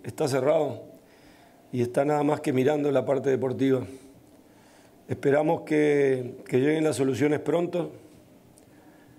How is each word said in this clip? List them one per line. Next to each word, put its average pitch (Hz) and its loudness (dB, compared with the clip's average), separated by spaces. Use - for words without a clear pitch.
está 143 -4
cerrado 139 0
y 123 0
está 120 0
nada 147 2
más 147 0
que 147 -2
mirando 143 2
la 127 0
parte 139 -2
deportiva. 127 0
Esperamos 147 0
que, 143 0
que 127 2
lleguen 156 2
las 151 2
soluciones 135 0
pronto 165 -2